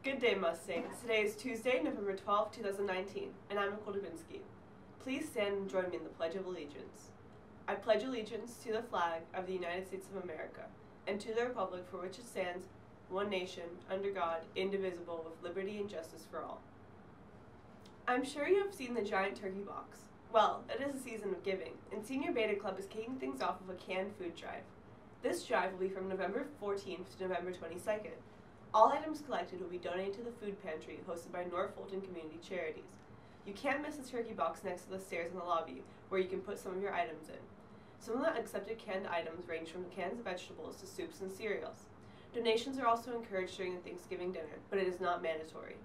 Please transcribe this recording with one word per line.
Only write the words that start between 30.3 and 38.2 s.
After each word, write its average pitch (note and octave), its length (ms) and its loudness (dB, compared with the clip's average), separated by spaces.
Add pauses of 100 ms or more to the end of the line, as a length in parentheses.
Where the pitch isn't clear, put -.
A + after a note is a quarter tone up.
food G#3 320 -6
pantry D#3 420 -6
hosted E3+ 280 -4
by F3+ 100 0
North F3+ 320 0
Fulton F#3+ 240 -4
Community E3 420 -6
Charities. E3+ 540 -4 (500)
You G3+ 60 -6
can't C#4 300 2
miss D4 160 -4
the - 120 -8
turkey A3+ 220 -2
box F#3 320 2
next F3+ 200 -2
to - 80 -10
the F#3+ 60 -2
stairs E3+ 360 -2
in F#3 60 -4
the F3 40 -4
lobby, D#3+ 400 2 (240)
where F#3+ 140 4
you F#3 80 4
can F#3 100 0
put - 180 -4
some F#3 160 -4
of F#3+ 80 0
your G3+ 120 0
items E3 340 0
in. - 80 -10 (640)
Some A3 160 -2
of C4 60 4